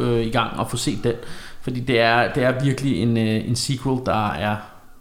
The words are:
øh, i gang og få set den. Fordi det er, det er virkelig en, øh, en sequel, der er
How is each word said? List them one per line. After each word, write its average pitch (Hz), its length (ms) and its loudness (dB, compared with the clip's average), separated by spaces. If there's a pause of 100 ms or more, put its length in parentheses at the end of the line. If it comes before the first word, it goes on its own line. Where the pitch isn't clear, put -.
øh, 117 260 2
i 113 40 -4
gang 113 280 0
og 107 120 -2
få 123 60 -2
set 117 280 -2
den. - 100 2 (480)
Fordi 123 180 -4
det 120 200 2
er, 117 320 4
det 139 100 0
er 127 100 4 (100)
virkelig 131 400 0
en, 117 140 2
øh, 110 320 0
en 120 80 0
sequel, 131 500 0
der 104 240 0
er 104 260 -2 (440)